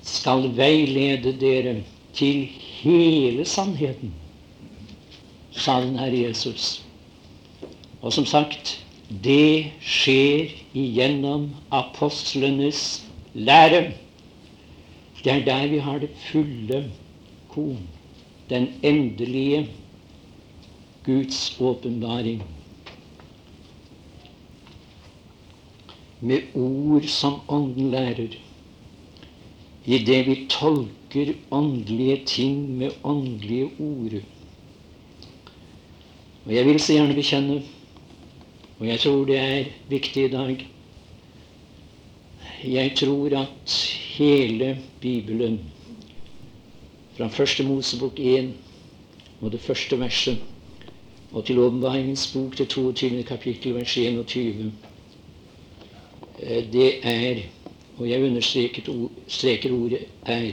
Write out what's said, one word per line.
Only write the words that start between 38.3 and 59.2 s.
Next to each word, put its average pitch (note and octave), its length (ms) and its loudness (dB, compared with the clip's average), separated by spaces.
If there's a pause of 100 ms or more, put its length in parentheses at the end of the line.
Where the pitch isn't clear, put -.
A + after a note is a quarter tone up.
og A2 80 -4
jeg A2+ 120 -2
tror C#3 260 4
det C3+ 140 4
er C3+ 260 0 (240)
viktig C3+ 340 -2
i C3 80 2
dag, C3 360 -4 (2000)
jeg C3 320 0
tror C#3+ 460 0
at - 340 -6 (400)
hele C3 640 4 (240)
Bibelen, A2+ 580 -2 (1600)
fra A#2 100 -4
første C#3 360 0
Mosebok C3+ 560 -2
en C3 340 2 (880)
og A2 100 -4
det A2+ 80 -6
første - 400 -2
verset, B2 400 0 (960)
og A2 120 -6
til B2 140 2
Åpenbaringens C3 760 0
bok, C3 240 -4
det C3+ 120 0
toogtyvende B2+ 540 -2
kapittel, A#2+ 520 -6
vers A#2+ 220 -4
enogtyve, A#2 760 -2 (1700)
eh, A#2 340 -4
det B2+ 320 4
er, A#2 360 -2 (560)
og A#2+ 120 -4
jeg B2+ 140 0
understreket A#2+ 640 -2
o-, A#2+ 220 -6 (160)